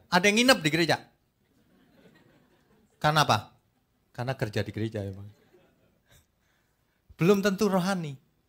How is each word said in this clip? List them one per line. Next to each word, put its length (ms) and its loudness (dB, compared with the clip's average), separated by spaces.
ada 180 4
yang 140 4
nginep 180 4
di 80 -2
gereja. 280 2
Karena 240 2
apa? 300 -2
Karena 220 -6
kerja 260 -4
di 120 -8
gereja 280 -6
emang. 240 -12
Belum 240 2
tentu 240 0
rohani. 480 -2